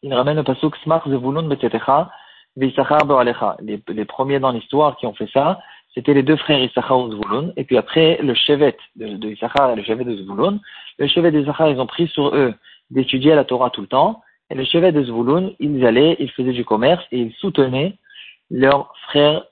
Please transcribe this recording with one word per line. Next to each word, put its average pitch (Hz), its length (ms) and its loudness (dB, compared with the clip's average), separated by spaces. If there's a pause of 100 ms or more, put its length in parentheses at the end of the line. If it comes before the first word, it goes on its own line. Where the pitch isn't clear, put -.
Il 139 100 -8
ramène 135 240 0
le 156 60 -2
pasuk 139 400 -2
Smach 160 240 -2
Zvulun 135 380 -2
Betetecha 135 640 -2 (460)
V'Yisachar 135 500 0
Be'alecha. 120 540 0
Les, 104 280 -10
les 104 160 -6
premiers 135 360 -4
dans 131 100 0
l'histoire 139 460 -2
qui - 100 -10
ont 104 80 -8
fait 107 180 -10
ça, 143 260 2 (360)
c'était 135 200 2
les 139 80 4
deux 147 140 2
frères 143 240 0
Issachar 127 380 0
ou 120 140 -4
Zvulun. 107 440 -4
Et - 80 -6
puis 123 140 2
après, 160 420 2
le 131 140 0
Shevet 143 420 2 (200)
de, 107 200 -10
de 107 140 -8
Issachar 127 400 0
et 117 60 -2
le 101 80 -8
Shevet 117 200 -4
de 117 120 -6
Zvulun. 101 420 -4 (400)
Le 143 80 -2
Shevet 165 240 4
de 151 100 2
Issachar, 147 300 2
ils 131 100 -2
ont 127 60 -2
pris 165 220 -2
sur - 260 -2
eux 127 200 2 (360)
d'étudier 131 460 2
la 139 80 4
Torah 123 260 0
tout - 100 -12
le 98 60 -10
temps. 160 340 0 (300)
Et 151 40 -8
le 131 100 -6
Shevet 170 280 2
de 147 120 2
Zvulun, 127 460 0 (100)
ils 135 260 0
allaient, 135 320 4
ils 135 140 -4
faisaient 127 200 -4
du 120 120 -4
commerce 123 480 0
et 123 80 -4
ils 113 140 -4
soutenaient 143 600 -2 (560)
leurs 135 440 2 (140)
frères 147 440 2